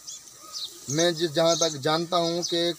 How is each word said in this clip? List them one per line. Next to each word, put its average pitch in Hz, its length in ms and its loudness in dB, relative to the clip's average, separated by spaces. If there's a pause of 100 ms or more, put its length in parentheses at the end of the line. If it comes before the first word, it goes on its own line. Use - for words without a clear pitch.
(880)
मैं 165 260 2
जिस, 160 160 -2
जहाँ 165 260 4
तक 165 120 2
जानता 156 480 0
हूँ 170 260 0
कि 170 360 0